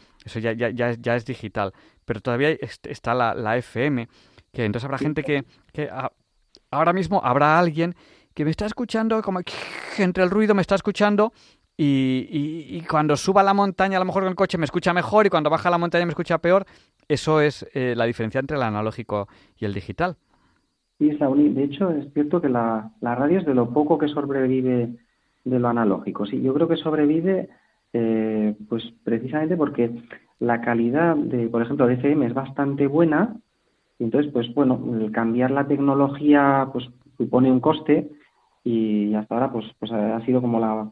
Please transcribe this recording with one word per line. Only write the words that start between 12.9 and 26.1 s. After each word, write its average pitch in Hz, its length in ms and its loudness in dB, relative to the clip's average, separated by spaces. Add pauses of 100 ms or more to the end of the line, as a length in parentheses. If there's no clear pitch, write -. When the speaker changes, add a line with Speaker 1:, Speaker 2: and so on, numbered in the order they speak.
Speaker 1:
suba 190 280 4
la 196 100 4
montaña, 196 440 0
a - 20 2
lo 185 60 0
mejor 185 180 -2
con 185 60 -2
el 185 60 -6
coche 185 220 0
me 165 80 -2
escucha 175 280 0
mejor, 196 320 4
y 196 40 2
cuando 156 200 0
baja 160 200 0
la 175 80 4
montaña 170 280 0
me 170 60 -2
escucha 165 280 -2
peor. 190 260 2 (420)
Eso 151 340 2
es, 147 320 0
eh, 127 220 -2
la 117 100 2
diferencia 117 340 -2
entre 139 160 -4
el 135 80 -2
analógico 104 640 -4 (300)
y - 80 -6
el 101 80 -2
digital. 151 420 -4 (840)
Speaker 2:
Sí, 151 120 2
es 147 100 -2
la 147 80 2
uni-, 143 220 4
de 131 160 0
hecho, 175 260 -2
es 147 220 -6
cierto 151 280 0
que 151 80 0
la, 113 420 -2 (100)
la 120 140 -2
radio 147 240 2
es 175 60 -4
de 147 80 0
lo 120 160 2
poco 151 280 2
que 151 100 0
sobrevive 131 880 0 (480)
de 127 160 0
lo 120 80 2
analógico. 104 580 0